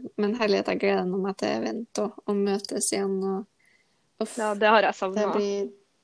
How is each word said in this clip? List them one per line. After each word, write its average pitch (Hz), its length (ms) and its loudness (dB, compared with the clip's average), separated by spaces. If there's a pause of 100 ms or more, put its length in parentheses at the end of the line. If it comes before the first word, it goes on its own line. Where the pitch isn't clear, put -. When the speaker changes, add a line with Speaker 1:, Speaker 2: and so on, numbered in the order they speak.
(140)
Speaker 1:
men 208 200 0
herlighet, 202 380 2
jeg 180 100 -2
gleder 196 240 2
meg 190 320 -2
til - 140 0
event 226 500 -4
og, 208 200 -4
og 202 200 0
møtes 202 480 -2
igjen, 196 300 -2
og - 1040 -8
uff, - 100 -8
Speaker 2:
Ja, 214 200 -2
det 208 120 2
har 214 160 8
jeg 185 80 4
Speaker 1:
det - 80 -4
Speaker 2:
savnet. 196 320 0
Speaker 1:
blir, 202 380 0 (340)